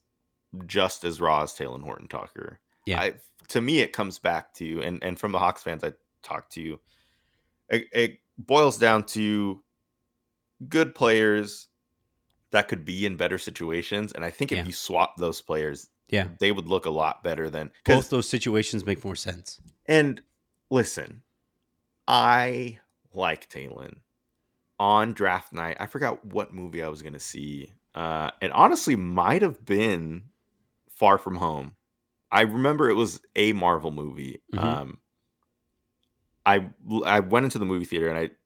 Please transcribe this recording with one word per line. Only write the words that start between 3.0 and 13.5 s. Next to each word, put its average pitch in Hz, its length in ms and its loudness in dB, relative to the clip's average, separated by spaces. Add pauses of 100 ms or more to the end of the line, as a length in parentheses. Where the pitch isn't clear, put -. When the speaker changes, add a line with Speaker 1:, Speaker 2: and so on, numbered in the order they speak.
Speaker 1:
I, 95 120 -2 (360)
to 120 120 0
me, 143 200 2
it - 120 0
comes - 260 -6
back 85 360 -2
to, 80 260 -8
and, 87 220 -6
and 90 160 -6
from 104 120 -6
the 92 80 0
Hawks 90 240 0
fans 80 200 -8
I 78 100 -6 (300)
talked - 300 -12
to, 82 260 -10 (920)
it, 113 220 0
it 117 280 0 (180)
boils 139 400 4
down 113 300 6
to 104 560 -2 (1040)
good 151 280 2
players 107 720 2 (840)
that 104 160 4
could 90 180 -6
be 95 200 -4
in 95 100 -2
better 87 220 0
situations. 85 760 -6